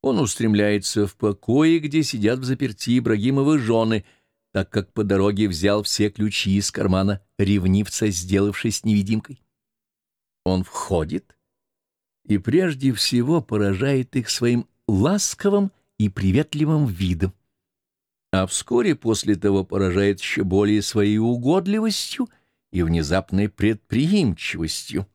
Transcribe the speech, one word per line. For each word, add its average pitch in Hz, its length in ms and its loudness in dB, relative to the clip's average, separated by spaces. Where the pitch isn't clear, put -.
Он - 160 0
устремляется 104 880 0
в 95 100 -10
покои, 135 600 2
где 151 240 0
сидят 120 380 0
взаперти 123 580 -2
Ибрагимовы 131 640 2
жены, 113 460 0
так 95 180 -4
как - 240 -4
по 110 100 -2
дороге 101 440 2
взял 101 360 0
все 104 260 -2
ключи 101 480 -2
из 101 140 -2
кармана 98 500 0
ревнивца, 98 720 0
сделавшись 98 760 -2
невидимкой. 107 600 -2
Он 92 200 0
входит — - 760 -6
и 104 120 0
прежде 135 560 0
всего 123 480 0
поражает 107 760 -2
их 127 140 -4
своим 120 380 0
ласковым 196 840 0
и 107 120 2
приветливым 147 760 0
видом, 92 480 -2
а 95 160 0
вскоре - 480 0
после 107 400 0
того 98 280 0
поражает 98 560 0
еще - 260 -4
более 101 360 2
своей 104 360 0
угодливостью 180 1120 -2
и 90 120 0
внезапной 85 680 0
предприимчивостью. 107 1700 -2